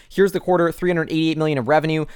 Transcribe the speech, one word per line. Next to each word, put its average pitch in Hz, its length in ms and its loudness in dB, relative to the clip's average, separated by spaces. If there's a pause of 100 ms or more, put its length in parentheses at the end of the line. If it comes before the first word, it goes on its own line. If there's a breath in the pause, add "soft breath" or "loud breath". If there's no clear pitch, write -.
(100)
here's 190 200 2
the 180 80 -6
quarter, 170 320 0
three 180 200 -4
hundred 160 180 -2
eighty-eight 160 300 -2
million 156 180 0
of 117 100 -4
revenue, 156 380 0 (100)